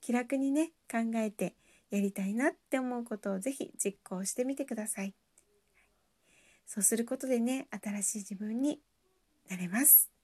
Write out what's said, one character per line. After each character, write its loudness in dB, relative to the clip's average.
気 -4
楽 0
に 2
ね、 2
考 0
え 0
て -2
や 2
り 2
た -4
い 0
な 4
っ -12
て 0
思 -2
う -6
こ -6
と -4
を -2
ぜ -4
ひ -8
実 -4
行 -6
し -4
て -2
み -2
て -4
く -6
だ -6
さ -6
い。 -6
そ -6
う 0
す 6
る 2
こ -4
と -6
で 4
ね、 0
新 -6
し -2
い -6
自 -8
分 -4
に 0
な -8
れ -4
ま 2
す。 8